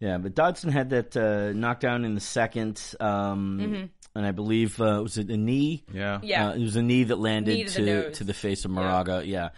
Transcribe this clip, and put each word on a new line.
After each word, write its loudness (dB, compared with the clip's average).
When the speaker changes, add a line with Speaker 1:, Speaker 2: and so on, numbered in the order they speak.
Speaker 1:
Yeah, 0
but -4
Dodson 2
had 2
that, 0
uh, 2
knockdown 0
in -2
the -2
second, -2
um, 0
Speaker 2:
Mm-hmm. -4
Speaker 1:
and 0
I 0
believe, 2
uh, 4
was -6
it -4
a -2
knee? 0
Speaker 3:
Yeah. -4
Speaker 2:
Yeah. 0
Speaker 1:
Uh, -4
it -2
was 0
a 2
knee 6
that 0
landed 2
Speaker 2:
Knee 0
to -4
the 2
Speaker 1:
to, 2
Speaker 2:
nose. -8
Speaker 1:
to -8
the -4
face -4
of -4
Speaker 2:
Yeah. -2
Speaker 1:
Moraga, 0
yeah. -4